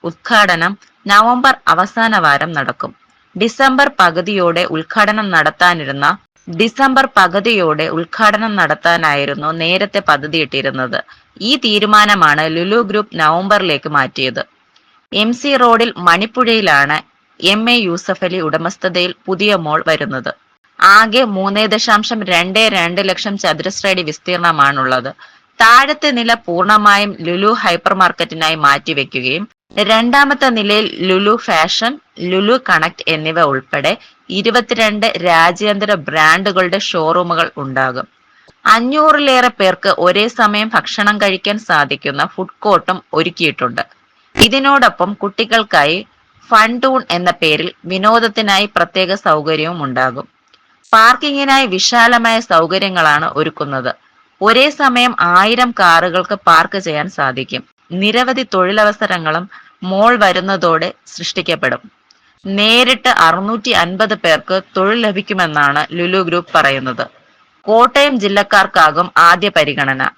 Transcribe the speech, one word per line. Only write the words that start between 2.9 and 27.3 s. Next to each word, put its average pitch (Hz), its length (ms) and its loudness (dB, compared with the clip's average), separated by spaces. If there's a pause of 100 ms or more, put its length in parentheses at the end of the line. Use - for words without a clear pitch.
ഡിസംബർ 262 640 0
പകുതിയോടെ 175 640 0
ഉദ്ഘാടനം 208 680 -4
നടത്താനിരുന്ന, 156 880 0 (400)
ഡിസംബർ 262 600 0
പകുതിയോടെ 180 720 0
ഉദ്ഘാടനം 208 680 -2
നടത്താനായിരുന്നു 151 960 -2
നേരത്തെ 180 480 -2
പദ്ധതിയിട്ടിരുന്നത്. 139 1040 -4 (380)
ഈ 240 140 0
തീരുമാനമാണ് 208 1000 2
ലുലു 196 260 0
ഗ്രൂപ്പ് 208 380 -4
നവംബറിലേക്ക് 170 720 0
മാറ്റിയത്. 131 560 -4 (680)
എം 214 200 0
സി 277 240 -2
റോഡിൽ 233 400 2
മണിപ്പുഴയിലാണ് 175 1160 0 (320)
എം 214 240 0
എ 240 40 4
യൂസഫലി 185 680 -4
ഉടമസ്ഥതയിൽ 175 760 -4 (100)
പുതിയ 202 300 0
മോൾ 156 320 -2
വരുന്നത്. 143 460 -4 (480)
ആകെ 214 420 4
മൂന്നേ 202 420 -2
ദശാംശം 220 580 -2
രണ്ടേ 185 460 0
രണ്ട് 185 400 -2
ലക്ഷം 202 280 -4
ചതുരശ്ര 170 500 -4
അടി 185 160 0
വിസ്തീർണമാണുള്ളത്. 143 1120 -2 (480)
താഴത്തെ 277 500 4
നില 233 220 0
പൂർണ്ണമായും 202 880 2
ലുലു 180 260 -2